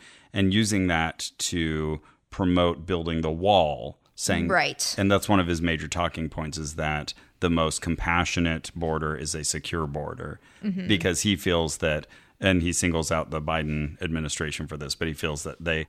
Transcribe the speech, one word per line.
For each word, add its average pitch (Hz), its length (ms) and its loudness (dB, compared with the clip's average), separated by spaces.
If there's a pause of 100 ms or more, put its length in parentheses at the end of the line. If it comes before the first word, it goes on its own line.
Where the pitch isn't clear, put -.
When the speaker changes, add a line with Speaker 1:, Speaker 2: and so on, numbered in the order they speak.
(340)
Speaker 1:
and 95 200 2
using 104 340 2
that 82 500 -2
to 78 640 -2 (280)
promote 90 560 2
building 82 360 -2
the 80 100 0
wall, 80 680 2 (160)
saying - 340 0
Speaker 2:
Right. 151 480 0
Speaker 1:
and 98 120 4
that's 98 200 4
one 101 100 6
of 85 80 2
his 85 140 0
major 80 260 -2
talking 82 400 -2
points 76 300 -6
is 78 180 -8
that 76 380 -4 (260)
the 90 100 2
most 82 320 2
compassionate 85 920 0
border 78 400 -2
is 71 180 -6
a 76 120 -6
secure 80 420 -4
border - 540 -8 (200)
Speaker 2:
Mm-hmm. 185 260 -4
Speaker 1:
because 90 340 2
he 104 160 4
feels 82 400 2
that, 76 300 0 (320)
and 92 240 4
he 87 100 2
singles 82 380 2
out 80 200 0
the 78 100 -2
Biden 76 600 -2
administration 80 680 -4
for 76 100 -8
this, 71 180 -6
but 85 120 -2
he 78 60 -2
feels 76 300 -4
that 80 200 -10
they 80 260 0